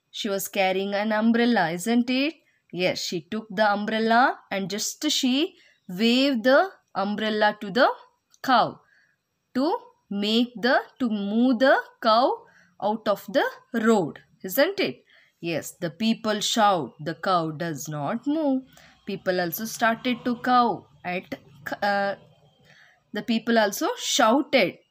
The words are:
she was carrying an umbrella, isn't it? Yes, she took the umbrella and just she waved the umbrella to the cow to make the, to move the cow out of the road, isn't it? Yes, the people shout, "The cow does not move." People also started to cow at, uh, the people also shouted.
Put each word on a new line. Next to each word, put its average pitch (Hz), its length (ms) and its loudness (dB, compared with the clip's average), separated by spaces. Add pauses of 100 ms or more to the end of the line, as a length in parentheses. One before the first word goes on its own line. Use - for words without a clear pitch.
(100)
she - 180 -8
was 196 200 -4
carrying 196 460 0
an 208 180 -2
umbrella, 226 580 2
isn't 226 400 0
it? 269 240 -2 (380)
Yes, 170 260 -2
she - 220 -6
took 220 300 -8
the 208 200 2
umbrella 220 720 2 (100)
and 190 200 -4
just 220 400 -6
she 269 460 0 (320)
waved 233 540 2
the 285 260 4 (280)
umbrella 208 640 0
to 208 100 -10
the 247 180 4 (540)
cow 190 380 2 (720)
to 294 220 0 (340)
make 220 500 0
the, 277 200 2 (180)
to 254 100 -2
move 220 520 0
the 277 160 6 (260)
cow 254 400 2 (400)
out 214 240 -4
of 202 260 -2
the 302 120 2 (280)
road, 220 460 0 (240)
isn't 294 380 0
it? 180 240 -4 (360)
Yes, 170 300 -6
the 175 200 -8
people 220 500 -2
shout, 190 580 2
"The 156 160 -6
cow 165 380 0
does 156 360 -8
not 156 380 -6
move." 285 360 0 (440)
People 185 340 -4
also 175 240 -4
started 226 600 -2
to 247 160 0
cow 240 480 2 (160)
at, 180 320 -8 (440)
uh, 202 360 0 (960)
the 208 100 -6
people 226 340 0
also 214 400 0
shouted. 233 840 2 (120)